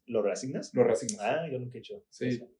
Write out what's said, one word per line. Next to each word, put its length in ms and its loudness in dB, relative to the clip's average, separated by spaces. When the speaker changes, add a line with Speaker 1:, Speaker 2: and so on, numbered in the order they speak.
Speaker 1:
¿Lo 160 2
reasignas? 520 -2
Speaker 2:
Lo 100 8
reasignas. 380 2
Speaker 1:
Ah, 280 0
yo 80 -4
nunca 180 -8
he 40 -10
hecho 280 -16
Speaker 2:
Sí, 200 -4
Speaker 1:
eso. 200 -4